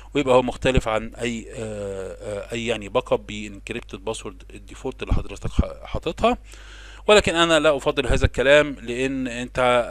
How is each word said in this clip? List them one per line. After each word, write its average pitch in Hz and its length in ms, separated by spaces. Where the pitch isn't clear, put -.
ويبقى 135 220
هو 127 60
مختلف 127 460
عن 110 240
اي، 117 320
آه، 101 680
آه، 101 320
اي 117 140
يعني 107 220
باك 123 240
اب 110 120
بانكريبتد 107 800
باسورد 110 380
الديفولت 107 500
اللي 98 100
حضرتك - 380
ح-، - 340
حاططها. 226 520
ولكن 196 280
انا 165 240
لا 151 180
افضل 139 300
هذا 131 180
الكلام 143 560
لان 131 460
انت، 123 320